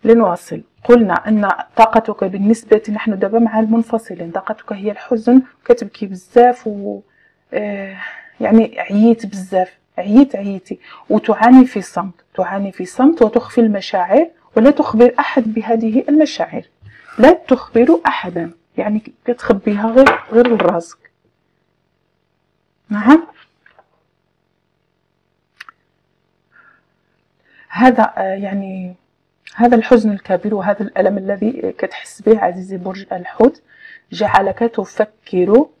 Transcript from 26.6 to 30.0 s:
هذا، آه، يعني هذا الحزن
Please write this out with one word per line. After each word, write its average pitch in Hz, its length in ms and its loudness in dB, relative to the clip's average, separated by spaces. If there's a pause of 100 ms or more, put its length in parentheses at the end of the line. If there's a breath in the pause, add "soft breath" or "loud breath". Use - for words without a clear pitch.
هذا، 233 480 2
آه، 190 180 -6
يعني 190 600 -10 (600)
هذا 240 200 2
الحزن 220 360 2